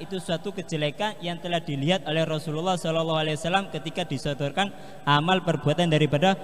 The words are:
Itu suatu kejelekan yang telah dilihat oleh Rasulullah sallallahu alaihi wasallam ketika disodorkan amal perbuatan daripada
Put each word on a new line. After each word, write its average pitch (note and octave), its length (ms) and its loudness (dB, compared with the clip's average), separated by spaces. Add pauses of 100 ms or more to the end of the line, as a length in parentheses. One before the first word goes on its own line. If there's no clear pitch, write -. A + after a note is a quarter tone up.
Itu E3 160 -8
suatu F#3 400 -4
kejelekan E3 640 -2
yang E3+ 160 -4
telah E3+ 240 -2
dilihat D#3 480 0
oleh D#3+ 160 2
Rasulullah D#3 560 -2
sallallahu D#3+ 400 0
alaihi D#3 160 0
wasallam F#3 320 0
ketika E3 400 -6
disodorkan C#3+ 640 -2 (320)
amal E3 400 4
perbuatan D#3+ 480 2
daripada D3+ 400 4 (120)